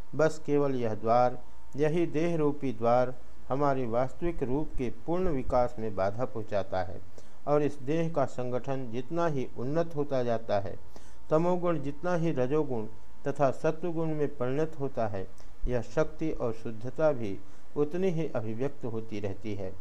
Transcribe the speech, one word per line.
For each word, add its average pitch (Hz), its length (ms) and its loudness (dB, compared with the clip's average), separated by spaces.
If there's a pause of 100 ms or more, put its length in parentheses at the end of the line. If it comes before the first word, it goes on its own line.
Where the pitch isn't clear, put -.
(140)
बस 156 320 2
केवल 143 280 2
यह 117 200 0
द्वार, 120 480 2 (340)
यही 156 300 2
देह 165 300 0
रूपी 143 360 0
द्वार 120 420 2 (340)
हमारे 135 380 2
वास्तविक 131 560 0
रूप 139 260 0 (100)
के 120 140 0 (140)
पूर्ण 180 220 2
विकास 127 500 2
में 110 180 0
बाधा 104 280 0
पहुंचाता 98 580 0
है 92 180 -2 (460)
और 147 160 4
इस - 200 0
देह 160 300 0
का 147 120 2
संगठन 123 680 0
जितना 165 340 0
ही 139 220 0 (100)
उन्नत 156 380 0
होता 143 260 0
जाता 113 380 0
है, 95 160 -2 (540)
तमोगुण 170 500 2
जितना 143 340 -2
ही 165 160 2
रजोगुण 131 560 0 (400)
तथा 139 240 2
सत्वगुण 160 560 0
में 151 300 0
परिणत 139 440 0
होता 127 260 0
है, 98 200 -2 (420)
यह 123 140 2
शक्ति 156 480 0
और 123 220 0
शुद्धता 123 600 0
भी 107 260 -2 (380)
उतनी 151 320 0
ही 160 200 0
अभिव्यक्त 113 560 -2
होती 107 360 -2
रहती 101 340 -2
है 95 260 -2